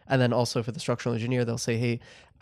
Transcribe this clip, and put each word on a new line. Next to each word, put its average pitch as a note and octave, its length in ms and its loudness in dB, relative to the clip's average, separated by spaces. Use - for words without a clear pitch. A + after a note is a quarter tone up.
And C3 120 4
then A#2+ 120 4
also A#2+ 300 0
for A2 100 -4
the - 80 -12
structural A#2+ 340 -2
engineer, A#2+ 300 0
they'll A2+ 120 -2
say, A2+ 220 -2
"Hey, A#2+ 220 0